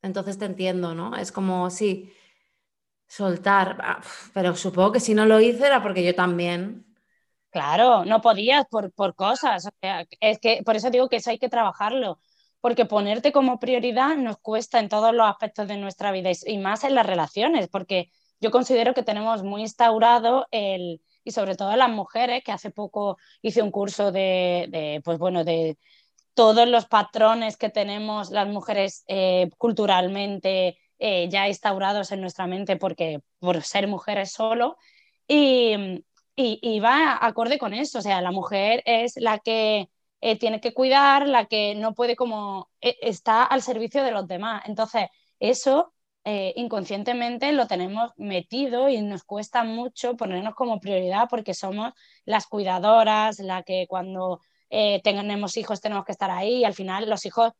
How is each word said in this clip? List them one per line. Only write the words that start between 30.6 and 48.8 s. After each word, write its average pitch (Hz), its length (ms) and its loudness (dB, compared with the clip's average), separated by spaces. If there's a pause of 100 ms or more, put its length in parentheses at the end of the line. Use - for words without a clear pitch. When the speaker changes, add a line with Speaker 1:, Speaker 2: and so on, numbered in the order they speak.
Speaker 2:
eh, 180 320 -2
ya 196 180 0
instaurados 196 640 -2
en 190 80 -6
nuestra 185 260 -8
mente 185 300 -4
porque, 160 440 -4 (180)
por 180 240 -2
ser 202 260 -2
mujeres 196 440 -6
solo, 233 440 -2 (520)
y, 233 760 2 (320)
y, 226 260 0
y 220 180 -2
va 262 440 4
acorde 233 340 0
con 202 160 -6
eso, 262 240 -6
o 208 40 -6
sea, 190 180 0
la 180 120 -2
mujer 202 540 0
es 233 300 0
la 220 220 0
que, 214 500 0 (320)
eh, 220 180 0
tiene 220 220 -2
que 233 140 -4
cuidar, 277 540 4
la 240 180 2
que 208 280 -2
no 214 200 -4
puede 240 220 -2
como, 208 540 -6 (100)
eh, 240 220 -2
está 226 420 2
al 254 180 0
servicio 233 420 -4
de 247 80 0
los 196 140 -4
demás. 196 400 -6
Entonces, 214 400 -4 (340)
eso, 269 540 0 (300)
eh, 196 320 -4
inconscientemente 240 960 -4
lo 262 140 2
tenemos 196 500 -4
metido 233 720 -2